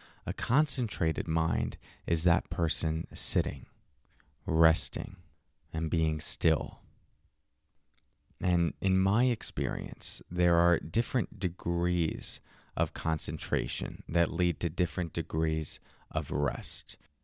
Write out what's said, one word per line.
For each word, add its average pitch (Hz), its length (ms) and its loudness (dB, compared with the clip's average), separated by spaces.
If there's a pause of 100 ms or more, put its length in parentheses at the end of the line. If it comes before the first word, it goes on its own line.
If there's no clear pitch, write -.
(260)
a 87 80 -2
concentrated 113 960 0
mind 82 500 0 (300)
is 80 160 2
that 85 260 4
person 80 640 -2
sitting, 78 540 -2 (800)
resting, - 720 2 (540)
and 80 200 -2
being 78 280 2
still. - 600 0 (1600)
And 87 400 2
in 95 180 2
my 104 260 2
experience, - 1040 -4
there 87 260 4
are 87 240 4
different - 600 -2
degrees 87 1040 -2 (340)
of - 200 0
concentration - 1120 -4
that 82 240 2
lead 87 280 0
to 87 80 0
different 87 440 -2
degrees 80 640 -2 (300)
of 78 220 -4
rest. - 640 -4 (260)